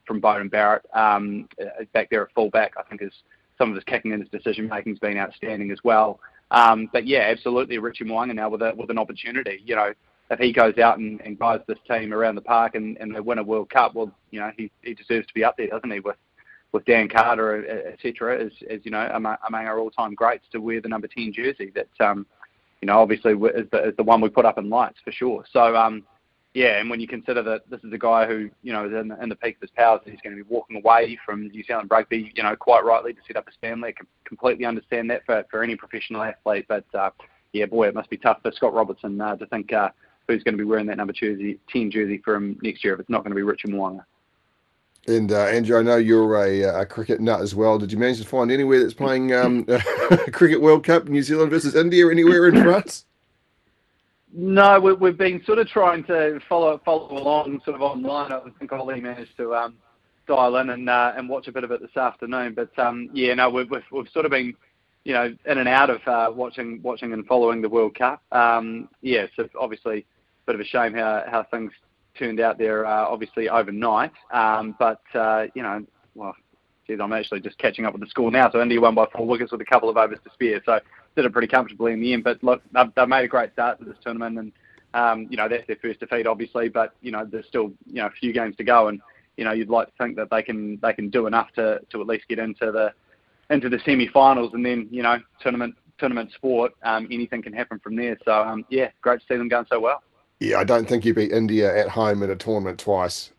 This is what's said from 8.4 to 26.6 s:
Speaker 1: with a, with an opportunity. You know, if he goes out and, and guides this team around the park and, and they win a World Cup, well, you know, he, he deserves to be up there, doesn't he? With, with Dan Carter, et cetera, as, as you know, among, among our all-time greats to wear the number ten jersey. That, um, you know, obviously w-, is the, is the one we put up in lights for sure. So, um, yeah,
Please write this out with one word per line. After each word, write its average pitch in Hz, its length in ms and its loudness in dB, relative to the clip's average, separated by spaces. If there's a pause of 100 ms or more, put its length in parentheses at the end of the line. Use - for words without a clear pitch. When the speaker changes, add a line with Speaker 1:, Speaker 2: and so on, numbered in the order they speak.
Speaker 1:
with 107 120 -6
a, 113 140 -2
with 110 140 -12
an 113 80 -4
opportunity. 107 680 -8
You 113 100 -4
know, 104 180 0 (380)
if 117 80 -4
he 123 140 2
goes 113 240 4
out 117 220 4
and, 107 220 -10
and 104 160 -14
guides 113 300 -2
this 110 100 -8 (100)
team 110 260 -4
around 110 220 0
the 101 60 -12
park 117 340 0
and, 107 220 -8
and 107 160 -12
they 107 60 -8
win 113 200 -4
a 104 40 -6
World 107 260 -4
Cup, 120 240 2
well, 110 180 -6 (200)
you 107 80 -14
know, 107 180 -8
he, 107 140 -12 (100)
he 120 120 -12
deserves 113 340 -4
to - 60 -20
be 110 100 0
up 117 140 2
there, 110 100 -4
doesn't 110 240 -8
he? 101 80 -8
With, 98 160 -8 (560)
with 104 140 -2
Dan 113 220 4
Carter, 110 840 0
et - 100 -20
cetera, 120 420 -4
as, 107 80 -8 (160)
as 110 160 -10
you 110 60 -14
know, 107 240 -4
among, 110 240 -4 (100)
among 113 200 -6
our 110 100 -4
all-time 110 380 -6
greats 117 360 0
to 113 80 -8
wear 113 220 -6
the 110 80 -10
number 110 180 -6
ten 113 240 -8
jersey. 113 440 -6
That, - 140 -6 (140)
um, 101 220 0 (560)
you 101 60 -6
know, 107 120 6
obviously 110 340 4
w-, 104 200 2
is 110 180 -4
the, 90 180 0
is - 60 -8
the 113 80 -2
one 113 160 6
we 110 100 2
put 117 160 4
up 110 120 2
in 104 140 -6
lights 120 340 -2
for 107 60 -10
sure. 123 420 -4
So, 117 220 4
um, 110 280 2 (520)
yeah, 113 240 4